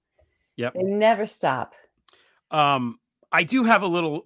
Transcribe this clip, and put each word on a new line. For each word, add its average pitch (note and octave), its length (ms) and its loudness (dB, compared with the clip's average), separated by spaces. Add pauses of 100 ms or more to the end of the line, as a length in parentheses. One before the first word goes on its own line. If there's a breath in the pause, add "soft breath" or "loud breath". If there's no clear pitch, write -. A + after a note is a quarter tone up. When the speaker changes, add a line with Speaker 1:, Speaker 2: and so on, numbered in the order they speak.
(560)
Speaker 1:
Yep. A#2+ 180 -4
Speaker 2:
They F3+ 100 -6
never G#3 440 2
stop. C3 480 -4 (760 soft breath)
Speaker 1:
Um, C#3 500 0 (320)
I E3+ 120 2
do B3 200 0
have A3 200 4
a G3 40 -4
little, E3+ 380 -2